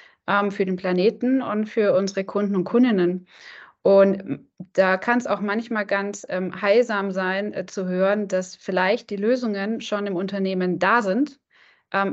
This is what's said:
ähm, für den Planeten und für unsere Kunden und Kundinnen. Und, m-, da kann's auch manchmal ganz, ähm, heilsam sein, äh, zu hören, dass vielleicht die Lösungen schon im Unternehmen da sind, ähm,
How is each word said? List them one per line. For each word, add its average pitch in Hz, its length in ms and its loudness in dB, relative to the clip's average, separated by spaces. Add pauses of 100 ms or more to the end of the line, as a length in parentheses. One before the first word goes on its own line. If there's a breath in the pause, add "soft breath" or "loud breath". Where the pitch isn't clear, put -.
(260 loud breath)
ähm, 202 240 0
für 196 160 -2
den 185 100 -2
Planeten 214 640 0
und 214 260 -4
für 202 300 2
unsere 196 280 -2
Kunden 202 320 -2
und 180 80 2
Kundinnen. 185 640 2 (640 loud breath)
Und, 196 320 6
m-, 185 300 -10 (240)
da 190 240 4
kann's 240 280 0
auch 190 140 -2
manchmal 214 460 -4
ganz, 202 420 -4
ähm, 185 320 -6
heilsam 208 500 2
sein, 190 440 -4
äh, 185 100 -6
zu 185 240 -6
hören, 190 400 2
dass 185 260 -4
vielleicht 185 540 0
die 202 80 -8
Lösungen 214 640 -2
schon 202 260 -4
im 196 80 -4
Unternehmen 190 640 -2
da 208 220 4
sind, 214 400 0 (540 soft breath)
ähm, 196 180 0